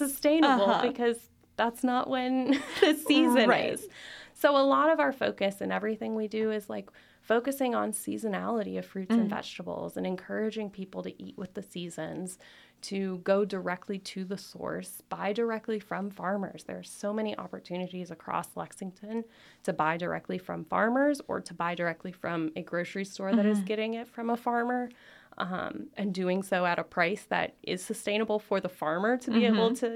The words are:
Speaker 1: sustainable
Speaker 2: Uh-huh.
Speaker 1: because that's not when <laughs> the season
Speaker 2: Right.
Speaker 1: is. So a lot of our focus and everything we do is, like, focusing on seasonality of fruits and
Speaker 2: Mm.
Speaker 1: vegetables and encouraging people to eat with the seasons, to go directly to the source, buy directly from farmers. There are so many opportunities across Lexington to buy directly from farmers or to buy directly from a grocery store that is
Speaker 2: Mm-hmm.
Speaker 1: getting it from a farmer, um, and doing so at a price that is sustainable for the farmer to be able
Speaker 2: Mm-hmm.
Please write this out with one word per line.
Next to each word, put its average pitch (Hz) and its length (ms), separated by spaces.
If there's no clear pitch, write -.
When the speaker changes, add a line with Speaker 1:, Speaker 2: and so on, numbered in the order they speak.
Speaker 1:
sustainable 294 600
Speaker 2:
Uh-huh. 226 180
Speaker 1:
because 233 420
that's 233 260
not 247 260
when 254 420
<laughs> - 300
the 302 140
season 247 540
Speaker 2:
Right. - 240
Speaker 1:
is. - 140
So 285 220
a 269 80
lot 277 260
of 320 100
our 277 120
focus 202 500
and 190 100
everything 220 440
we 214 120
do 220 240
is, 214 180
like, 208 200
focusing 240 540
on 214 160
seasonality 202 880
of 180 60
fruits 190 280
and 226 140
Speaker 2:
Mm. 202 80
Speaker 1:
vegetables - 600
and 185 120
encouraging 208 640
people 190 340
to 185 180
eat 190 160
with 190 160
the 202 80
seasons, 175 760
to 190 380
go 196 260
directly 185 540
to 190 260
the 196 140
source, - 680
buy 180 240
directly 220 480
from 196 300
farmers. 190 540
There 185 160
are 185 40
so - 300
many 214 240
opportunities 180 720
across - 480
Lexington 196 680
to 190 100
buy 160 260
directly 170 420
from 170 260
farmers 262 640
or - 140
to - 120
buy 175 220
directly 170 360
from 165 440
a 180 80
grocery 175 420
store 196 300
that 208 100
is 208 140
Speaker 2:
Mm-hmm. 190 80
Speaker 1:
getting 220 260
it 233 140
from 233 240
a 240 40
farmer, 240 540
um, - 580
and 202 200
doing 185 260
so 180 240
at 170 140
a 165 40
price 180 460
that - 320
is - 220
sustainable 214 560
for 196 200
the 180 80
farmer 180 500
to 247 120
be 233 160
able 220 240
Speaker 2:
Mm-hmm. 254 160